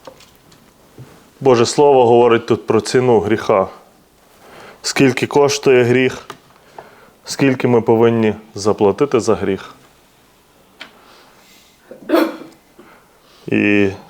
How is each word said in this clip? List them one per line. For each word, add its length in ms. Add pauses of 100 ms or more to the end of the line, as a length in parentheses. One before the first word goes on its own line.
(1400)
Боже 260
Слово 400
говорить 400
тут 200
про 140
ціну 400
гріха. 480 (1120)
Скільки 440
коштує 580
гріх, 420 (960)
скільки 440
ми 120
повинні 540 (200)
заплатити 680
за 140
гріх. 400 (3750)
І 440 (200)